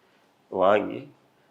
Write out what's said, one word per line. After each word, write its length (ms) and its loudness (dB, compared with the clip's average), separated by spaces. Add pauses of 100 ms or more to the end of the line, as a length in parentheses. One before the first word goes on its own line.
(480)
வாங்கி 600 0 (420)